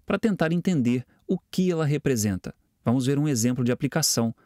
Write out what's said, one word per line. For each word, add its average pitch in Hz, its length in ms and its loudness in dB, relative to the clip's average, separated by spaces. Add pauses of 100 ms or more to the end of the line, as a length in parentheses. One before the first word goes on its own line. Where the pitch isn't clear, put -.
para - 140 -2
tentar 175 320 0
entender 131 540 0 (220)
o 185 100 -2
que 180 340 -2
ela 160 140 0
representa. 123 680 -2 (300)
Vamos 123 220 2
ver 139 120 2
um 147 100 2
exemplo 123 360 0
de 120 80 2
aplicação 123 640 0 (120)